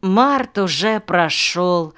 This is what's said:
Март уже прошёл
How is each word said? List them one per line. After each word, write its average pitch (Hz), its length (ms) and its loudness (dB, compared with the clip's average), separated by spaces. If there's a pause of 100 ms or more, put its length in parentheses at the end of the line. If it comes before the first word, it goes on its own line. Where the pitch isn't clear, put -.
Март 190 560 0
уже 196 420 0
прошёл 175 1000 0